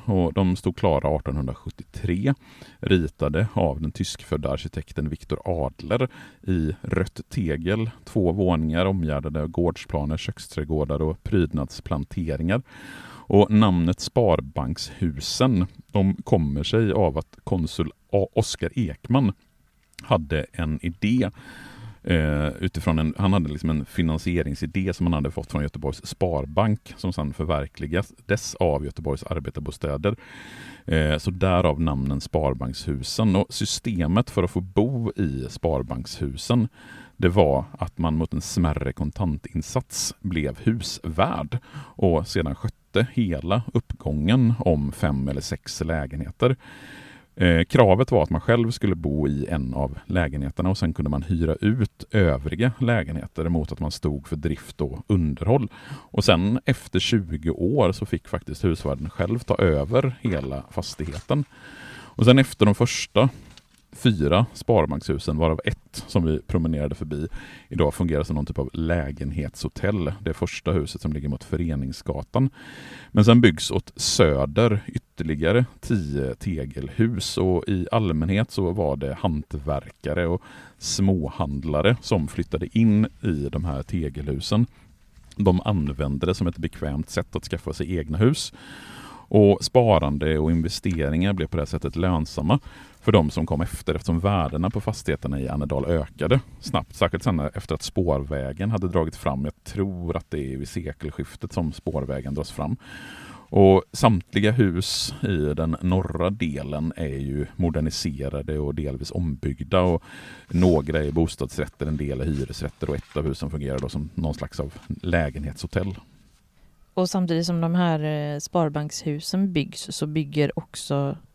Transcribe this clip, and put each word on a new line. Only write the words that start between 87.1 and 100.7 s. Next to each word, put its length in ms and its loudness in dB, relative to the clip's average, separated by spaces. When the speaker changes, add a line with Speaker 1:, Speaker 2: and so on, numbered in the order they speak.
Speaker 1:
att 100 -8
skaffa 280 -6
sig 240 -4
egna 200 -4
hus. 360 2
Och 280 8
sparande 800 4
och 120 2
investeringar 800 0
blev 140 -2
på 100 -6
det 40 0
här 40 -4
sättet 300 -4
lönsamma 640 0
för 100 2
de 180 6
som 160 -2
kom 160 0
efter, 340 -4
eftersom 240 0
värdena 500 0
på 120 -4
fastigheterna 580 -4
i 100 -4
Annedal 360 -2
ökade 540 0
snabbt, 360 -4
särskilt 280 0
sen 160 2
efter 360 -4
att 60 -6
spårvägen 920 -2
hade 160 -2
dragit 280 0
fram. 300 -4
Jag 180 -8
tror 540 -4
att 140 -12
det 220 -4
är 40 -6
vid 120 -8
sekelskiftet 840 -10